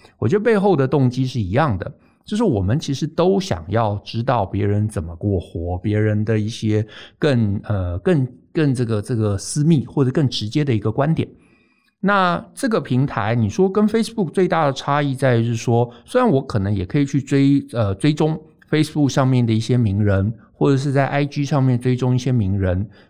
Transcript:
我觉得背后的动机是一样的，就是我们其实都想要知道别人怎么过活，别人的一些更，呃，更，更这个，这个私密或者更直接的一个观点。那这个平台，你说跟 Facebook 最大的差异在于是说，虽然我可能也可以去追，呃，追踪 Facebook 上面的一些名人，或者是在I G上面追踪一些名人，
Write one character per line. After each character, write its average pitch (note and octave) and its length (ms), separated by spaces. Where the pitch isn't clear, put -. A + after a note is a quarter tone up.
我 A2 80
觉 D3+ 100
得 G#3 60
背 A3+ 160
后 G3 160
的 C3+ 140
动 C3+ 200
机 B2+ 160
是 B2+ 140
一 F#2+ 120
样 A#2+ 280
的， - 100
就 G#3 120
是 A#3 80
我 B2+ 160
们 G2+ 180
其 - 140
实 C#3+ 140
都 F3+ 340
想 F2+ 280
要 G#2 360
知 A2+ 180
道 B2 220
别 G2+ 220
人 G#2 200
怎 G#2 160
么 E2 140
过 G2+ 240
活， F2 380
别 G#2 200
人 G#2+ 260
的 A2 140
一 G#2 80
些 A2 400
更， A#2 460
呃， F#2 360
更， D3+ 260
更 D3 220
这 B2 100
个， A2 160
这 A#2+ 160
个 G#2 220
私 - 260
密 D3+ 220
或 C#3+ 180
者 B2+ 60
更 B2+ 180
直 A2+ 180
接 D3 160
的 C#3 120
一 G#2+ 40
个 A2 140
观 D3 220
点。 B2 120
那 F#3 440
这 C4+ 140
个 G#3 120
平 C3 260
台， A2+ 280
你 A2+ 140
说 F#3 220
跟 G#3 180
Facebook A3 420
最 F#3 160
大 E3 200
的 C3+ 80
差 C#3+ 260
异 C#3+ 140
在 C3 220
于 A#2 80
是 A#2 120
说， A#2+ 340
虽 - 160
然 B3 100
我 C3+ 120
可 - 160
能 G2 160
也 F#2 100
可 D3 140
以 C#3+ 80
去 C#3 160
追， C#3 500
呃， G#2 220
追 D3 180
踪 D#3 260
Facebook D3+ 380
上 C3+ 180
面 B2+ 200
的 A2+ 40
一 A2 80
些 A#2+ 200
名 G#2 260
人， G2 260
或 D3 180
者 C#3 60
是 C#3 160
在 C3+ 140
I C#3+ 180
G C#3+ 220
上 C#3 160
面 B2+ 180
追 B2+ 160
踪 B2+ 180
一 B2+ 40
些 C3 120
名 G2+ 280
人， F#2 300